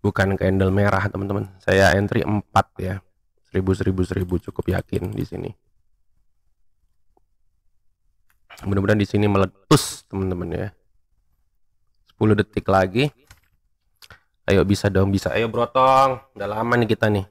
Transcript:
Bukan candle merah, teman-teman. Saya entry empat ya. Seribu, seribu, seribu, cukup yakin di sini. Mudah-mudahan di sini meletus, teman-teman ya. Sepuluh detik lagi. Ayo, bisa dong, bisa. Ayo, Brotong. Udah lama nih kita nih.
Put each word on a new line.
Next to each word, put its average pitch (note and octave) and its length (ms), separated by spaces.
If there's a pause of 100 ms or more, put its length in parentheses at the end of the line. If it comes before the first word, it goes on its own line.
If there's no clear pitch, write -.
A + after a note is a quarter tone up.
Bukan G2 320
candle F#2+ 400
merah, G2+ 340
teman-teman. G2 380 (160)
Saya F#2+ 320
entry G2+ 320
empat G2 420 (140)
ya. F#2+ 180 (480)
Seribu, F#2+ 300
seribu, F#2 240
seribu, F#2 400
cukup - 340
yakin - 380
di G2+ 100
sini. - 280 (3250)
Mudah-mudahan G2 320
di G2+ 80
sini G#2 240
meletus, - 800
teman-teman F#2 400
ya. F2+ 160 (1400)
Sepuluh G#2+ 240
detik - 320
lagi. F#2+ 400 (1400)
Ayo, F#2+ 240
bisa G2 240
dong, F#2+ 180
bisa. G2 220
Ayo, A2+ 160
Brotong. C3 720 (160)
Udah G2+ 160
lama A2+ 240
nih A2+ 160
kita A2 160
nih. G#2 240